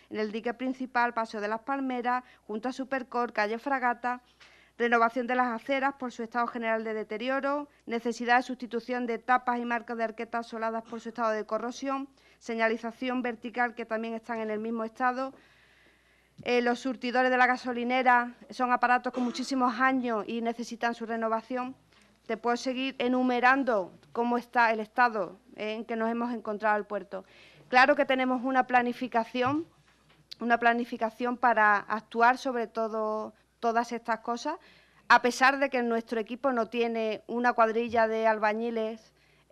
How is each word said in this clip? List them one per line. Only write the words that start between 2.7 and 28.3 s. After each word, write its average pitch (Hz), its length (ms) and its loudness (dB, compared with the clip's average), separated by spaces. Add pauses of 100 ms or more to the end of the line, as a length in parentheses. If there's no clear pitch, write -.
Supercor, 247 640 -4
calle 214 260 0
Fragata. 247 600 -2 (560)
Renovación 233 500 2
de 247 80 0
las 247 260 0
aceras 277 380 0
por 247 140 -8
su 233 100 -8
estado 240 240 -2
general 226 380 -2
de 220 80 -4
deterioro, 262 720 -4 (180)
necesidad 233 520 0
de 262 60 2
sustitución 247 640 -6
de 226 140 -4
tapas 247 400 0
y 240 60 -6
marcos 233 320 -4
de 226 80 -2
arquetas 233 420 -6
soladas 226 360 -6
por 226 180 -12
su 233 80 -12
estado 226 220 -2
de 214 140 -2
corrosión, 262 640 -4 (320)
señalización 233 840 -2
vertical 233 540 -4
que 233 100 -10
también 226 300 -6
están 226 240 -8
en 220 100 -4
el 214 100 -4
mismo 226 240 -4
estado. 254 500 -2 (1080)
Eh, 240 200 0
los 240 180 0
surtidores 254 500 0
de 254 80 2
la 247 80 6
gasolinera 247 880 2 (160)
son 247 220 -2
aparatos 247 420 2
con 254 100 -2
muchísimos 247 560 -2
años 254 480 0
y 226 140 -4
necesitan 233 540 -4
su 226 100 -10
renovación. 226 680 -4 (500)
Te 226 120 -4
puedo 240 200 0
seguir 262 400 -4
enumerando 247 960 2 (180)
cómo 240 280 0
está 233 320 2
el 220 80 0
estado, 214 600 0 (160)
eh, 214 180 -6
en 220 120 -8
que 233 100 -6
nos 226 140 0
hemos 233 240 -4
encontrado 214 440 -2
el 202 80 -4
puerto. 190 400 -10 (440)
Claro 254 260 8
que 277 100 2
tenemos 254 380 0